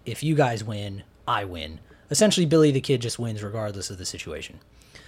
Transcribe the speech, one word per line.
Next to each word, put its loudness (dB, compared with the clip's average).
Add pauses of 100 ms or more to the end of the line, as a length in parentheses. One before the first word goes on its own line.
If -8
you 2
guys 2
win, -8 (220)
I 0
win." -10 (320)
Essentially, 4
Billy 8
the 2
Kid 2
just -6
wins -6
regardless -6
of -10
the -12
situation. -10 (500)